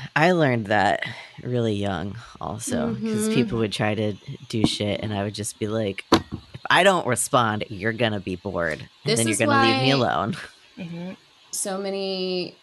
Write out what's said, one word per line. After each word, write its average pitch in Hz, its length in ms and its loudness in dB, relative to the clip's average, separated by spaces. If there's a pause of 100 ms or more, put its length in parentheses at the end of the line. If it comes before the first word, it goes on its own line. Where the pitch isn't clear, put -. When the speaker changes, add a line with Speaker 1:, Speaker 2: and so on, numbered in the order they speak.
(140)
Speaker 1:
I 160 160 6
learned 131 360 4
that 101 380 2 (380)
really 120 320 0
young 101 420 -4 (240)
also, 233 540 -4
'cause 214 80 -8
Speaker 2:
Mm-hmm. 220 320 -2
Speaker 1:
people 120 240 2
would 107 140 0
try 107 240 0
to 107 160 -2 (360)
do 107 160 0
shit, - 380 0
and 107 100 -6
I 101 120 -2
would 104 100 -4
just 101 240 -8
be 113 80 -2
like, 104 460 -2
"If - 480 -4 (100)
I 165 140 6
don't 185 200 6
respond, 113 640 2
you're 107 240 -2
gonna 110 280 0
be 92 160 -6
bored, 87 420 -2
and - 100 -14 (160)
Speaker 2:
This 226 140 2
Speaker 1:
then 226 80 2
you're - 60 2
Speaker 2:
is - 80 -2
Speaker 1:
gonna 277 200 4
leave 269 220 4
me 135 120 4
Speaker 2:
why 123 140 2
Speaker 1:
alone." 82 340 0
<laughs> - 40 -14 (320)
Speaker 3:
Mm-hmm. 175 340 -10 (380)
Speaker 2:
so 190 260 -6
many 190 840 -4